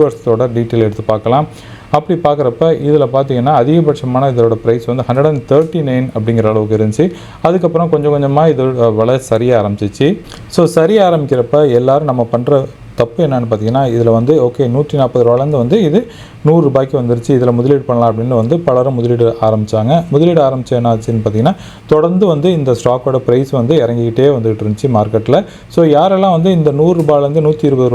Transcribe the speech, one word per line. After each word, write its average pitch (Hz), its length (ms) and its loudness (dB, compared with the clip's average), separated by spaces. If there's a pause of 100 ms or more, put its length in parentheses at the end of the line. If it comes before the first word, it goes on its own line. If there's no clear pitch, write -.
வருஷத்தோட 123 520 0
டீட்டெயில் 117 320 0
எடுத்து 107 160 -6
பார்க்கலாம். 117 440 -2 (440)
அப்படி 156 280 -2
பார்க்குறப்ப 147 520 0 (160)
இதுல 147 260 2
பார்த்தீங்கன்னா, 135 480 0
அதிகபட்சமான 139 720 0
இதோட 117 220 2
பிரைஸ் 117 320 -2
வந்து 123 220 -4
ஹண்ட்ரட் 135 200 0
அண்ட் 143 220 -2
தேர்ட்டி 160 400 0
நைன் 127 200 -2 (100)
அப்படிங்கிற 113 240 0
அளவுக்கு 110 340 0
இருந்துச்சு. 107 280 0 (360)
அதுக்கப்புறம் 170 480 0
கொஞ்சம் 147 240 0
கொஞ்சமா 143 400 0
இதோட 127 420 0
விலை 117 220 2
சரிய 117 440 0
ஆரம்பிச்சிச்சு. 104 460 -2 (400)
So 170 180 2
சரிய 175 440 2
ஆரம்பிக்கிறப்ப 143 640 0
எல்லாரும் 135 420 2
நம்ம 123 100 0
பண்ற 127 420 0 (300)
தப்பு 147 320 -2
என்னன்னு 123 220 -2
பார்த்தீங்கன்னா, 113 340 0 (120)
இதுல 117 160 2
வந்து 127 340 2
ஓகே, 123 180 -2 (120)
நூத்தி 147 200 -2
நாற்பது 127 300 2
ரூபாலேருந்து 131 380 2
வந்து 185 200 2
இது 160 160 2 (460)
நூறு 165 160 4
ரூபாய்க்கு 135 400 0
வந்துருச்சு, 120 280 -2
இதுல 123 220 2
முதலீடு 127 280 2
பண்ணலாம் 117 300 0
அப்படின்னு 117 260 -2
வந்து 120 240 0
பலரும் 131 340 0
முதலீடு 117 480 0
ஆரம்பிச்சாங்க. 110 680 0
முதலீடு 160 320 2
ஆரம்பிச்சு 131 280 -2
என்ன 120 240 0
ஆச்சுன்னு 113 300 -2
பார்த்தீங்கன்னா, 110 300 0 (340)
தொடர்ந்து 170 380 2
வந்து 165 260 0
இந்த 139 200 0
ஸ்டாக்கோட 123 440 -2
பிரைஸ் 127 340 0
வந்து 127 260 0
இறங்கிக்கிட்டே 120 600 0
வந்துட்டு 110 280 -2
இருந்துச்சு 107 320 -2
மார்க்கெட்ல. 110 420 0 (300)
So 170 180 2
யாரெல்லாம் 185 460 2
வந்து 170 200 2
இந்த 156 200 2
நூறு 165 300 2
ரூபாயிலேருந்து 147 460 2
நூத்தி 151 180 0
இருபது 127 300 2